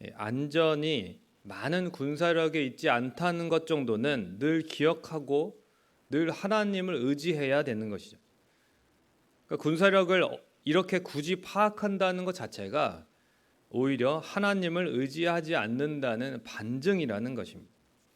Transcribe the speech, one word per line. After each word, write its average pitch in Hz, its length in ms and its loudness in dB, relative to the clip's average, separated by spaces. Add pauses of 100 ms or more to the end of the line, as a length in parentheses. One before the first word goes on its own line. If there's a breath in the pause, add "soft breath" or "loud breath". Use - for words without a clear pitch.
(160)
안전이 143 1040 0 (240)
많은 147 480 -2
군사력에 160 720 0
있지 131 260 0
않다는 170 600 0
것 160 180 2
정도는 117 720 0
늘 156 220 2
기억하고 156 1000 -2 (480 soft breath)
늘 160 220 2
하나님을 196 640 0
의지해야 143 680 2
되는 110 260 -4
것이죠. 104 280 -10 (1300 soft breath)
그러니까 - 160 -6
군사력을 185 640 4 (400)
이렇게 185 360 2
굳이 170 380 -4
파악한다는 196 840 0
것 180 100 -4
자체가 107 720 -4 (640 soft breath)
오히려 131 500 2
하나님을 185 680 0
의지하지 156 680 0
않는다는 131 880 -2
반증이라는 127 920 -2
것입니다. 92 360 -12 (440 soft breath)